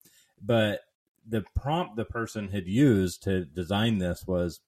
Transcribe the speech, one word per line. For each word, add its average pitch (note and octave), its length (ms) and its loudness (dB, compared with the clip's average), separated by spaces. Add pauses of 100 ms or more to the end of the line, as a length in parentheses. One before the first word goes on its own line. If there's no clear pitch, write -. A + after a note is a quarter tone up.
(420)
But G#2+ 400 2 (460)
the A2 160 -2 (120)
prompt D3 400 -2
the A2 100 -4
person G#2+ 440 -6
had F#2 180 -4
used G2+ 560 4
to F#2 220 0
design G2+ 540 -2
this F2+ 260 -2
was F2+ 420 -2